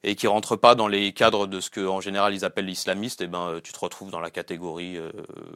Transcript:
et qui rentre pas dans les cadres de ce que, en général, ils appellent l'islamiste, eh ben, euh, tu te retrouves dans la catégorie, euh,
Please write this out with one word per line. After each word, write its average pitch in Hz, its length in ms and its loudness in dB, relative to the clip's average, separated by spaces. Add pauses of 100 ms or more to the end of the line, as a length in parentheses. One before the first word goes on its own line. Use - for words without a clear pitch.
et 104 120 0
qui - 120 0
rentre 107 300 2
pas 120 180 10
dans 107 140 2
les 101 240 2
cadres 104 340 4
de 95 140 -6
ce - 100 -8
que, 95 160 -4
en 95 140 0
général, 101 340 0
ils 95 100 -4
appellent 95 220 -4
l'islamiste, 98 540 -4
eh 90 60 -2
ben, 87 220 -4
euh, 85 120 -6
tu - 120 -18
te - 60 -16
retrouves 95 320 -8
dans 87 100 -8
la 82 100 -6
catégorie, 87 680 -8
euh, 82 140 -10 (460)